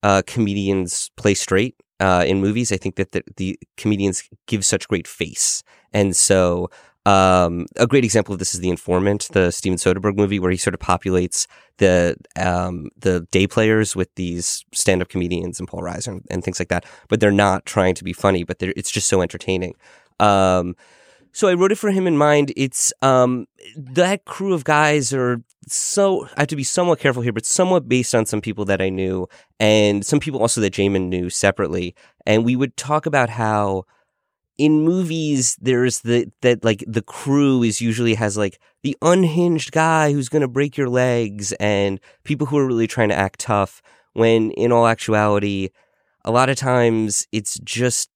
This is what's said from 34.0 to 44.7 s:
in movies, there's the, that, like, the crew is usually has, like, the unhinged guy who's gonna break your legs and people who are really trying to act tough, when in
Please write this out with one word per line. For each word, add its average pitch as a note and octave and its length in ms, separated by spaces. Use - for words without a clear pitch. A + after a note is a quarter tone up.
in D3+ 240
movies, D#3+ 760
there's B2 400
the, A#2 300
that, B2 220
like, A2 220
the A2 160
crew C#3 600
is A2+ 180
usually A#2 340
has, G#2 220
like, G2+ 220
the C#3+ 180
unhinged E3+ 720
guy D#3+ 400
who's C#3 160
gonna C#3+ 200
break C3+ 280
your C3+ 120
legs A#2+ 640
and G2+ 480
people D3+ 220
who C#3+ 120
are C#3 80
really A2+ 200
trying A2 240
to - 40
act F#2+ 260
tough, G2+ 400
when A2+ 380
in A#2+ 200